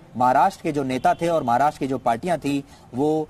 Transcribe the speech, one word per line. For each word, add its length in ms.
महाराष्ट्र 460
के 100
जो 100
नेता 320
थे 140
और 140
महाराष्ट्र 380
की 60
जो 120
पार्टियां 400
थी 260
वो 360